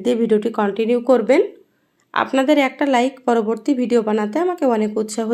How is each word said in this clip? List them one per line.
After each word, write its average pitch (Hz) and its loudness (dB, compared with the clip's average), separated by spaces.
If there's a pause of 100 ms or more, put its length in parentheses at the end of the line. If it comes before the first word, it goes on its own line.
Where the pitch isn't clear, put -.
দিয়ে 240 0
ভিডিওটি 220 0
কন্টিনিউ 220 -2
করবেন। 247 4 (720)
আপনাদের 269 2
একটা 269 0 (100)
লাইক 254 0 (120)
পরবর্তী 220 0
ভিডিও 240 0
বানাতে 214 -2
আমাকে 349 -2
অনেক 214 0
উৎসাহ 214 -4